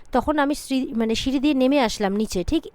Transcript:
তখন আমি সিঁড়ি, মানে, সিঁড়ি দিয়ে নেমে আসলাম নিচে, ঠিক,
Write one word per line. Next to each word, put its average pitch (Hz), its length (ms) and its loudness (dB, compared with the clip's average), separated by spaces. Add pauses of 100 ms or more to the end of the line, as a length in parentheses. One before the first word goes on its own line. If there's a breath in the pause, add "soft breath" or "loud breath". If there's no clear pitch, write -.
(120)
তখন 294 260 0
আমি 285 160 2
সিঁড়ি, 262 400 -4
মানে, 226 200 0
সিঁড়ি 269 240 -2
দিয়ে 285 160 2
নেমে 269 260 4
আসলাম 208 360 0
নিচে, 196 280 -2
ঠিক, - 180 0 (120)